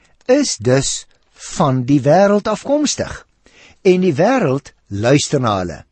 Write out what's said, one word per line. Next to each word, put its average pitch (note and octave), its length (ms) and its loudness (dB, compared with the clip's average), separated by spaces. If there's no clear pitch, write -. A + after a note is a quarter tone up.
is G3 320 0
dus B2+ 480 -2
van C3 280 0
die C#3 160 2
wêreld G3 460 2
afkomstig. - 800 -4
En F#3 180 4
die F#3 140 2
wêreld E3 580 0
luister B2 540 0
na G#2+ 180 0
hulle. F2 220 -8